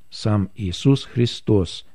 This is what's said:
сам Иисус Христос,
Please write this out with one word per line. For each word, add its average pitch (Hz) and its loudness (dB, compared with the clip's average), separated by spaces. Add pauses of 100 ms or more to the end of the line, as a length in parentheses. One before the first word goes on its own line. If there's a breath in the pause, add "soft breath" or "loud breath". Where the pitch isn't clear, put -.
сам 104 0
Иисус 117 0
Христос, - 0